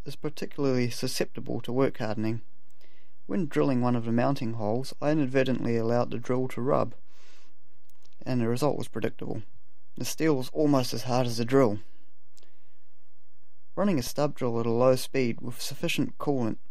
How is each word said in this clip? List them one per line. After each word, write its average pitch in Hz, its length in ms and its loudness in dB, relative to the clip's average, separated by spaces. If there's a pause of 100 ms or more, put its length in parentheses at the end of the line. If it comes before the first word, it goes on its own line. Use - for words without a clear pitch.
is 143 120 -4
particularly 135 720 0
susceptible 120 720 -2
to 120 120 -4
work 127 260 2
hardening. 110 420 0 (840)
When 196 200 0
drilling 143 340 2
one 123 140 2
of 117 100 0
the 117 60 0
mounting 120 440 2
holes, 110 460 0
I 147 120 2
inadvertently 131 640 2
allowed 113 340 2
the - 80 -2
drill 127 300 0
to - 120 -2
rub, 131 360 0 (1300)
and 127 140 0
the 113 80 0
result 127 280 2
was 117 120 -2
predictable. - 540 -2 (540)
The 123 80 -2
steel 156 300 2
was 131 180 0
almost 147 400 4
as 113 120 -2
hard 123 240 2
as 113 80 -2
the 117 80 0
drill. 120 340 4 (2000)
Running 180 240 2
a - 20 0
stub 147 320 0
drill 117 240 0
at 117 80 2
a 117 40 2
low 123 260 6
speed 127 440 0
with 120 220 -4
sufficient - 560 -2
coolant 127 380 2 (140)